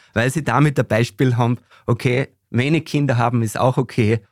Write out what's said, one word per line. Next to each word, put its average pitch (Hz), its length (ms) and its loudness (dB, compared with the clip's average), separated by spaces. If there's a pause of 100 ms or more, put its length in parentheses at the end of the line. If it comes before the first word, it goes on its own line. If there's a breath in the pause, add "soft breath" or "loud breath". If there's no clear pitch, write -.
(160 soft breath)
weil 120 160 0
sie 151 120 -4
damit 139 360 0
ein 123 80 0
Beispiel 120 500 0
haben, 120 220 0 (260 soft breath)
okay, 123 440 -2 (200)
wenig 147 360 0
Kinder 143 300 0
haben 120 280 0
ist - 160 -4
auch 127 180 2
okay 113 440 0 (100)